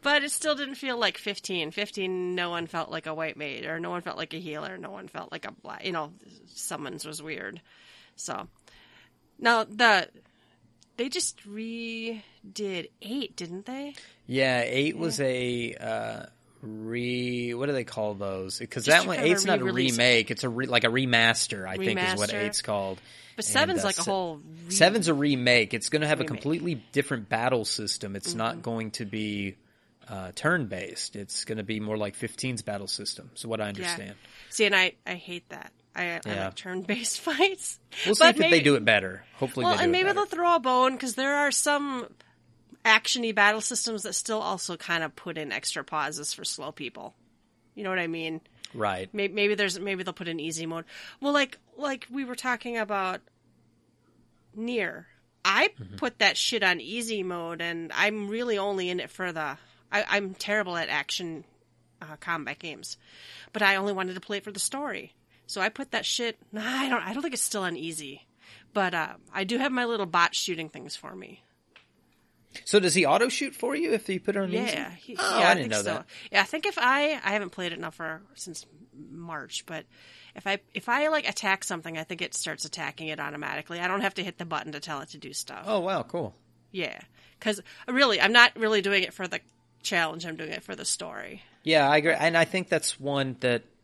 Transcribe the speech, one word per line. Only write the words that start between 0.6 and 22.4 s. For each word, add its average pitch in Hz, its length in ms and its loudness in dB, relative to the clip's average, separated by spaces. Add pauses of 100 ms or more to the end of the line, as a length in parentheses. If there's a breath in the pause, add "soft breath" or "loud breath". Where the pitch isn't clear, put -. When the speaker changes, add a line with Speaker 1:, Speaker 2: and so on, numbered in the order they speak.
Speaker 1:
feel 254 220 -4
like 208 200 2
fifteen. 180 540 -4
Fifteen, 185 640 -4
no 175 140 -2
one 170 180 -4
felt 165 240 -6
like 160 140 -8
a 160 80 -6
white 160 240 -6
maid, 135 280 -8
or 160 140 -6
no 170 100 -6
one 175 120 -4
felt 170 160 -8
like 165 160 -8
a 165 60 -8
healer, 151 380 -8
no - 140 -12
one 196 160 -14
felt 170 240 -12
like - 140 -12
a - 60 -10
bla-, - 320 -14
you 185 100 -4
know, 156 180 -4 (360)
summons 147 580 -8
was 156 160 -10
weird. 131 400 -10 (540 soft breath)
So, - 320 -8 (920 soft breath)
now, 233 240 4
the, 214 460 6 (880 soft breath)
they 247 100 0
just 339 300 -2 (100)
redid 220 1400 -8 (120)
eight, 247 340 -6
didn't 175 320 -10
they? 277 260 -8 (340 loud breath)
Speaker 2:
Yeah, 127 380 4
eight 135 320 2
was 156 220 -2
Speaker 1:
Yeah. 143 80 2
Speaker 2:
a, 123 480 0
uh, 110 500 -6 (380)
re-, 120 920 -4
what 131 140 -2
do 147 60 0
they 131 120 -2
call 107 300 -2
those? 95 440 -6
'Cause 117 260 -6
Speaker 1:
Just - 20 2
Speaker 2:
that 160 160 10
Speaker 1:
to - 40 0
Speaker 2:
one, 185 100 0
Speaker 1:
kind 147 100 2
of 170 40 6
Speaker 2:
eight's 175 140 4
not 180 160 4
a - 20 -2
Speaker 1:
re-release. 127 300 2
Speaker 2:
remake, 120 380 6
it's 117 120 -4
a 127 60 0
re-, 120 180 -2
like, 120 160 4
a - 60 6
remaster, 117 760 4
I 92 100 -4
think 185 240 0
is 185 160 2
what 208 140 2
Speaker 1:
Remaster. 208 120 -2